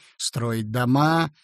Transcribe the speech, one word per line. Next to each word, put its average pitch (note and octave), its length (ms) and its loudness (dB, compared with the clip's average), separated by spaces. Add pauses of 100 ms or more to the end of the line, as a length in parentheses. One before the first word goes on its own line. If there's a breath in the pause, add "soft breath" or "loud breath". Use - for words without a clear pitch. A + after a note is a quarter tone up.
(180 soft breath)
строить A2+ 540 -6
дома, D3 600 2 (120 soft breath)